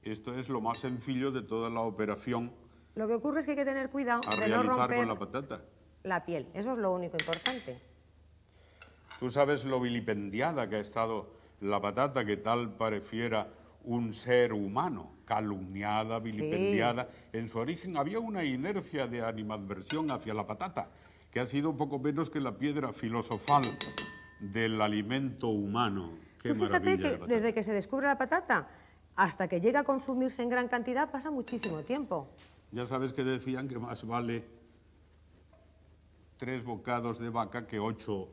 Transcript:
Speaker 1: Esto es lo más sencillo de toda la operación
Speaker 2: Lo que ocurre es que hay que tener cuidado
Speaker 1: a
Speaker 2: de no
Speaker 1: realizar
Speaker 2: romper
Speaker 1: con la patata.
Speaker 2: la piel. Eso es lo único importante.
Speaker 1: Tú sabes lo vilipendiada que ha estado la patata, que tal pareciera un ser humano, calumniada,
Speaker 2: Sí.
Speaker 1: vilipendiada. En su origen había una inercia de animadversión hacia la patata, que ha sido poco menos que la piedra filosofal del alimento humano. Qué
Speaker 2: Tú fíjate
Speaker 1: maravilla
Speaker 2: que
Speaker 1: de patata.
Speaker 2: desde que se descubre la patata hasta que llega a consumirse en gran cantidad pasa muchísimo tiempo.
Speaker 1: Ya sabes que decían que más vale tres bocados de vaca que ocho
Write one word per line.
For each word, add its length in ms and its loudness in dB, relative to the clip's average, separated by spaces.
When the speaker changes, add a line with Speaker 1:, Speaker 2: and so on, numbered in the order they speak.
Speaker 1:
Esto 360 -6
es 120 -6
lo 100 0
más 160 2
sencillo 540 -2
de 100 -2
toda 300 -2
la 100 -2
operación 720 -2
Speaker 2:
Lo 140 -2
que 60 2
ocurre 260 0
es 60 -4
que 60 0
hay 40 0
que 80 2
tener 240 0
cuidado 380 2
Speaker 1:
a 100 4
Speaker 2:
de 120 2
no 140 4
Speaker 1:
realizar 40 4
Speaker 2:
romper 320 4
Speaker 1:
con 100 2
la 100 -2
patata. 420 -6
Speaker 2:
la 240 -2
piel. 260 -4
Eso 200 -4
es 60 -2
lo 140 2
único 260 -2
importante. 600 0
Speaker 1:
Tú 120 -2
sabes 340 4
lo 160 2
vilipendiada 880 0
que 80 -2
ha 40 0
estado 500 -2
la 180 2
patata, 460 2
que 100 2
tal 400 0
pareciera 720 -2
un 280 -2
ser 400 4
humano, 580 -2
calumniada, 960 0
Speaker 2:
Sí. 20 -8
Speaker 1:
vilipendiada. 680 2
En 160 -4
su 100 -4
origen 380 -4
había 240 0
una 240 -2
inercia 600 -2
de 180 -4
animadversión 880 -2
hacia 240 -4
la 120 0
patata, 440 -4
que 100 0
ha 60 2
sido 320 2
poco 200 0
menos 300 0
que 120 -2
la 180 -2
piedra 340 0
filosofal 720 2
del 420 2
alimento 680 0
humano. 640 0
Qué 80 -2
Speaker 2:
Tú 60 2
fíjate 240 2
Speaker 1:
maravilla 180 4
Speaker 2:
que 60 0
Speaker 1:
de 60 2
patata. 120 0
Speaker 2:
desde 220 2
que 80 0
se 100 -2
descubre 340 0
la 120 4
patata 500 2
hasta 300 4
que 140 2
llega 200 6
a 40 0
consumirse 580 0
en 60 0
gran 180 2
cantidad 460 0
pasa 180 -4
muchísimo 520 -2
tiempo. 440 -2
Speaker 1:
Ya 120 -2
sabes 280 -2
que 100 -2
decían 460 -2
que 100 -6
más 260 -8
vale 400 -2
tres 280 -4
bocados 540 -2
de 120 -4
vaca 360 -2
que 120 -4
ocho 540 -2